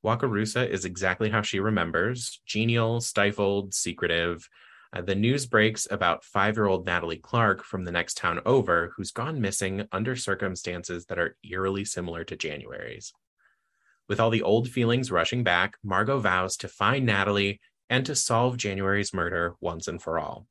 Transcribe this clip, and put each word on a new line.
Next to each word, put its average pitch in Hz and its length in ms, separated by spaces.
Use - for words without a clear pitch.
Wakarusa 110 640
is 92 160
exactly 92 460
how 107 140
she 98 160
remembers, 98 840
genial, 117 580
stifled, 101 720
secretive. 85 760
Uh, 90 100
the 95 120
news 123 320
breaks 110 460
about 92 320
five-year-old 101 640
Natalie 85 300
Clark 107 460
from 92 220
the 87 60
next 87 260
town 85 300
over, 87 500
who's 98 140
gone 143 280
missing 98 520
under 117 240
circumstances 90 920
that 87 140
are 85 180
eerily 95 380
similar 85 380
to 82 120
January's. 71 760
With 101 100
all 113 120
the 113 100
old 117 260
feelings 123 440
rushing 95 320
back, 90 400
Margot 107 340
vows 92 400
to - 100
find 123 380
Natalie 101 560
and 127 160
to 147 80
solve 123 420
January's 98 560
murder 87 480
once 82 260
and 87 140
for 80 160
all. - 340